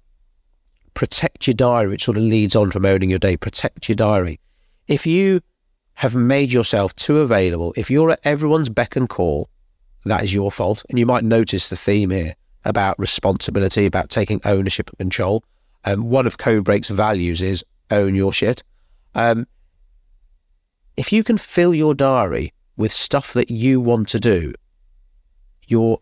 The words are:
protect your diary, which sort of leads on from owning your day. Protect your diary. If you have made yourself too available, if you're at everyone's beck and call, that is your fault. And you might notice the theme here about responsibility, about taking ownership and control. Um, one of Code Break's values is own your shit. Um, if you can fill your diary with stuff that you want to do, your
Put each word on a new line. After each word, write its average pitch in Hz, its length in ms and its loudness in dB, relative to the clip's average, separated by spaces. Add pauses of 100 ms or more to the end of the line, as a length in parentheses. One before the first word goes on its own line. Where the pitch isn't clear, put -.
(920)
protect - 540 -4
your 127 80 2
diary, 120 340 2
which 98 160 -6
sort 107 140 0
of 110 60 2
leads 107 300 2
on 104 160 4
from 95 140 -2
owning 95 260 2
your 92 80 0
day. 92 180 0
Protect - 520 -8
your 107 80 0
diary. 101 420 0 (480)
If 147 200 -2
you 185 340 2 (540)
have 117 200 -2
made 127 380 2
yourself 110 420 0
too 151 260 0
available, 92 560 0
if 113 140 -4
you're 156 200 2
at - 140 0
everyone's 151 440 0
beck 117 280 -4
and 127 120 -2
call, 76 400 -2 (560)
that 104 180 -2
is 98 120 -4
your 101 180 -2
fault. 101 360 -4
And 127 100 -2
you 117 80 2
might 120 180 0
notice 110 440 0
the 92 80 -8
theme 101 340 0
here 87 260 -4 (280)
about 101 340 -2
responsibility, 98 880 -2
about 92 240 -2
taking 107 340 -2
ownership 98 460 -2
and - 80 -20
control. 95 440 -2 (420)
Um, 104 260 -2
one 127 160 2
of - 120 -4
Code 110 260 2
Break's - 240 0
values 95 540 0
is 95 220 -4 (260)
own 98 240 2
your 98 180 2
shit. 117 300 -2 (520)
Um, 117 320 0 (1500)
if - 160 -4
you 220 100 4
can 214 160 0
fill 175 360 2
your 151 200 2
diary 123 580 0 (240)
with 110 160 -2
stuff - 420 -4
that 123 160 0
you 127 300 2
want 117 280 2
to 117 100 -2
do, 92 340 0 (1160)
your 113 340 2